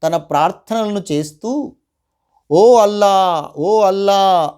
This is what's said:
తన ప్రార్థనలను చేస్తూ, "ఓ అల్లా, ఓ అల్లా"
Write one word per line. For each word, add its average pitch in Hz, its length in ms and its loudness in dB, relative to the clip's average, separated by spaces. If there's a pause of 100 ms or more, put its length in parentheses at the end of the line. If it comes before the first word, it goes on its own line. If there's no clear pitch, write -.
తన 165 140 -2
ప్రార్థనలను 190 920 -4
చేస్తూ, 156 640 -8 (760)
"ఓ 220 240 6
అల్లా, 196 840 0
ఓ 202 240 -2
అల్లా" 196 760 0